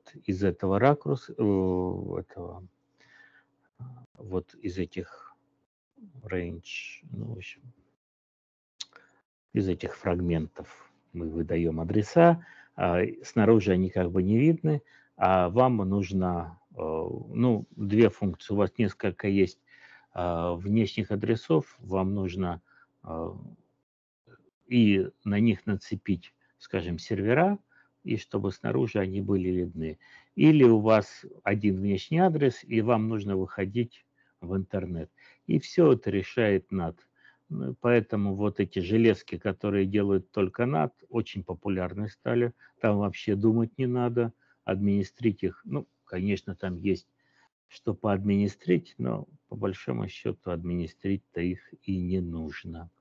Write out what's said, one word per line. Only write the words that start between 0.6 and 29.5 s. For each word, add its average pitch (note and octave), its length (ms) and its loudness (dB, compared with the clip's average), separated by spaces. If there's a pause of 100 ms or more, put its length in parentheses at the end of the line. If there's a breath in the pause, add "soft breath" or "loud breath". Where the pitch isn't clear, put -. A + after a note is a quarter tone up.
ракурса, C#3 560 0
э, - 40 -16
этого, F2+ 1300 -2 (1500 soft breath)
вот F#2+ 420 -8
из F2+ 220 -8
этих - 580 -10 (880)
range, F2 880 -10
ну, A2+ 220 -10
в G#2 40 -10
общем, - 240 -18 (1900 soft breath)
из G2 160 0
этих - 260 -6
фрагментов E2+ 960 -4 (220)
мы E2+ 160 -8
выдаем E2 500 -2
адреса, G#2+ 680 4 (300 loud breath)
а, F2+ 260 0 (220)
снаружи G#2 480 4
они F#2 180 2
как F2+ 220 -2
бы F#2 100 2
не G2+ 160 2
видны, D#3 440 2 (340 soft breath)
а F#2 340 4
вам B2 280 4
нужно, F#2 840 -2 (120)
э, - 60 -20
ну, F2 880 -2 (100)
две G#2+ 340 4
функции. - 440 -4
У G2+ 40 0
вас G2+ 200 0
несколько G2+ 500 -2
есть, G2 320 2 (540 loud breath)
а, F2 400 -2
внешних G2+ 580 -2
адресов, A2+ 680 0
вам F#2+ 340 -2
нужно, F2+ 480 -4 (420 soft breath)
э, E2 260 -8 (1400)
и G#2 420 4 (140)
на G2+ 160 0
них A#2 260 2
нацепить, G2 680 -4 (260)
скажем, F2 400 -6
сервера, C3 580 0 (460 soft breath)
и - 140 -4
чтобы G2+ 340 -4
снаружи A#2 480 -2
они F#2+ 220 -4
были F#2 280 -2
видны. E2+ 480 -4 (380 soft breath)